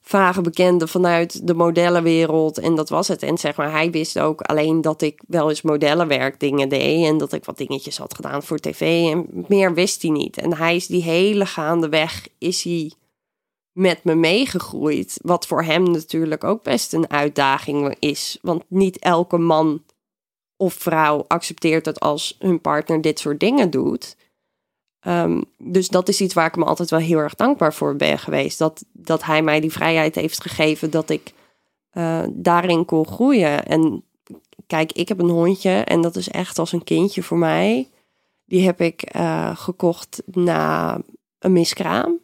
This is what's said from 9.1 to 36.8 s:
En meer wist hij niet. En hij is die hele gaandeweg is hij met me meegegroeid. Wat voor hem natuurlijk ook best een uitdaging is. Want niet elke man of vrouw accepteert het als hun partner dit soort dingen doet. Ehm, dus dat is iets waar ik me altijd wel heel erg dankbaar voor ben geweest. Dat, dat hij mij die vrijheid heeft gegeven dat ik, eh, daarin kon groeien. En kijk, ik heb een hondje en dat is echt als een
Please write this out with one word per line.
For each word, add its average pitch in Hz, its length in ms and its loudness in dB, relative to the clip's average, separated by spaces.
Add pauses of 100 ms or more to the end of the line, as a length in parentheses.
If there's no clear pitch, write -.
En 175 360 -6
meer 190 260 4
wist 180 280 -2
hij 175 80 0
niet. 147 280 -2
En 165 180 -2
hij 165 200 0
is 175 100 -4
die 175 160 0
hele 190 440 2
gaandeweg 160 840 -2 (100)
is - 240 -4
hij 165 300 -4 (800)
met 180 320 0
me 165 100 2
meegegroeid. 165 1080 0
Wat 175 240 0
voor 160 180 -2
hem 165 260 2
natuurlijk 160 540 -4
ook 214 180 -2
best - 300 -4
een 160 180 0
uitdaging 143 880 0
is. - 440 -4
Want 170 260 -2
niet 185 300 2
elke 175 400 2
man 160 440 2 (720)
of 185 180 -2
vrouw 156 540 0
accepteert 160 580 0
het 156 140 -6
als - 380 -2
hun 180 220 0
partner 151 400 0
dit 156 180 -2
soort 147 220 -4
dingen 233 300 2
doet. - 460 -4 (840)
Ehm, 170 400 0 (180)
dus 180 300 0
dat 180 200 2
is - 120 0
iets 185 140 0
waar 165 120 4
ik 165 100 -4
me 165 80 2
altijd 156 260 -2
wel 160 100 2
heel 160 180 2
erg 147 160 -2
dankbaar 208 400 2
voor 143 220 -2
ben 143 220 2
geweest. 147 400 -4
Dat, 160 340 -2
dat - 320 -4
hij 156 180 2
mij 156 180 2
die 156 120 -4
vrijheid 160 420 0
heeft - 280 -4
gegeven 156 480 -2
dat 156 200 -2
ik, - 220 -6 (580)
eh, 165 400 -4
daarin 175 540 2
kon 156 220 2
groeien. 190 600 2
En 160 380 2 (600)
kijk, 160 260 -2
ik - 160 -4
heb 190 120 -2
een 175 80 4
hondje 175 420 2
en 185 300 2
dat 170 160 0
is 185 120 -6
echt - 300 -6
als 165 140 -2
een 170 120 -4